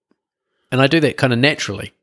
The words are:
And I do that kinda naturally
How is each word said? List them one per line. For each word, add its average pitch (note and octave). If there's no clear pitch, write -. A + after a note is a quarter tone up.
And B2+
I C3+
do D#3+
that C#3
kinda B2
naturally A#2